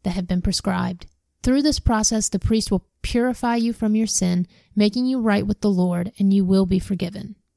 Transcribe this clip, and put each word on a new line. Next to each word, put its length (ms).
that 80
have 160
been 160
prescribed. 640
Through 220
this 160
process, 500
the 80
priest 320
will 160
purify 540
you 180
from 220
your 100
sin, 400
making 320
you 120
right 280
with 140
the 100
Lord, 480
and 120
you 140
will 220
be 100
forgiven. 600